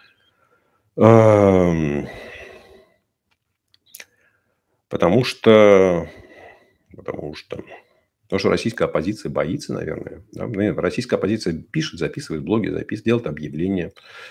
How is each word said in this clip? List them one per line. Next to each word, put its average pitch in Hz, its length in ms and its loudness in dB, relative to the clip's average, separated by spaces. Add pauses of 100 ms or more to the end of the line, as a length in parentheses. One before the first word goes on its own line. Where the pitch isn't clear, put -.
(960)
Эм, 95 1080 4 (2750)
потому 98 340 0
что, 95 840 6 (880)
потому - 400 -12
что, - 280 -14 (600)
потому 98 160 -6
что 104 100 0
российская 90 360 -2
оппозиция 78 440 -6
боится, 71 440 -6
наверное. - 500 -10 (100)
Да? - 140 -10
Ну, 107 140 -6
нет, 95 160 -2
российская 92 380 -4
оппозиция 95 380 -4
пишет, 78 460 -8
записывает 76 440 -8
блоги, 95 240 -2
запис-, 82 360 -8
делает 117 240 -2
объявления. 78 640 -6 (380)